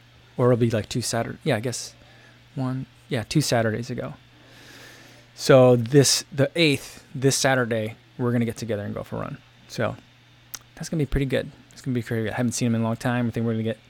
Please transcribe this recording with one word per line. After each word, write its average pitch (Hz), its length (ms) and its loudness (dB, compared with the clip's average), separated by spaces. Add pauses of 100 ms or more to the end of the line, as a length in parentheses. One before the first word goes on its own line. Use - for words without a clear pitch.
(380)
or 123 140 6
it'll 113 80 4
be, 117 100 4
like, 107 200 -2
two 123 120 -4
Saturday, - 420 -4
yeah, 139 120 0
I 107 40 -2
guess - 360 -8 (580)
one, 131 320 -4 (240)
yeah, 117 140 -4
two - 180 0
Saturdays 117 480 0
ago. 123 240 -8 (1200)
So 127 400 8
this, 120 560 4
the 139 240 0
eighth, 156 480 0 (120)
this 131 200 2
Saturday, 117 600 0 (240)
we're 120 120 0
gonna 120 140 2
get 113 120 -4
together 107 260 -4
and 107 100 -8
go - 80 -8
for - 140 -10
a 113 60 -6
run. - 180 -10 (280)
So 117 280 -4 (800)
that's - 140 -12
gonna 160 120 -2
be 135 60 0
pretty 139 180 0
good. 127 260 -4 (200)
It's - 100 -20
gonna 127 140 -4
be 120 80 -2
pretty 113 220 -4
good. 98 80 -4
I - 20 -10
haven't 123 160 -2
seen 123 160 -2
him 117 80 2
in 113 60 0
a - 20 0
long 113 120 -2
time. 120 320 -2
I 113 40 -4
think 117 160 -4
we're 113 60 0
gonna 110 100 -4
get 113 160 -4 (100)